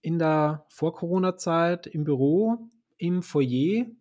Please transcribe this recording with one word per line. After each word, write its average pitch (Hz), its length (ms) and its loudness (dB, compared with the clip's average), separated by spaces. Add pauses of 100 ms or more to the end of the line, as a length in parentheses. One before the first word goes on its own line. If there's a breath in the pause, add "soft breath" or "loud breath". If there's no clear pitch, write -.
in 170 160 -2
der 156 500 2
Vor-Corona-Zeit 175 1160 -2
im 151 180 -4
Büro, 165 680 2 (280)
im 175 240 -2
Foyer 151 640 0 (140)